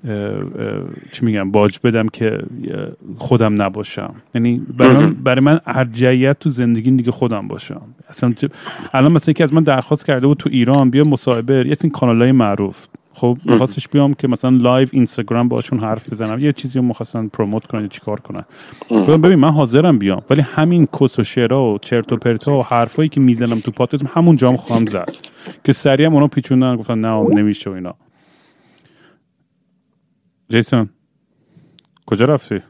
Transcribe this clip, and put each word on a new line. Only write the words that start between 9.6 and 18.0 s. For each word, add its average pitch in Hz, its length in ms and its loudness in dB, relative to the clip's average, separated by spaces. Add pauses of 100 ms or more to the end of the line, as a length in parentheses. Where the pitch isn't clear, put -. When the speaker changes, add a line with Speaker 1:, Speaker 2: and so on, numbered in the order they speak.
Speaker 1:
درخواست 143 440 0
کرده 131 200 0
بود 143 100 4
تو 147 160 -6
ایران 131 380 4
بیا 139 140 4
مصاحبه، 131 640 0
یه 147 60 0
سری 156 160 -2
کانالای 120 420 2
معروف. 101 540 0 (300)
خب، 120 280 0
Speaker 2:
مهم. 120 80 2
Speaker 1:
می‌خواستش 127 360 0
بیام 143 260 2
که - 140 -4
مثلاً 127 220 -2
لایو 127 420 4
اینستاگرام 120 560 -2
باشون 120 300 -4
حرف 110 340 -6
بزنم، 110 260 -6
یه 143 140 0
چیزی 135 260 -6
رو 123 60 0
می‌خواستن 113 440 -6
پروموت 107 380 -4
کنن 110 160 -8
یا 104 60 -8
چیکار 107 320 -10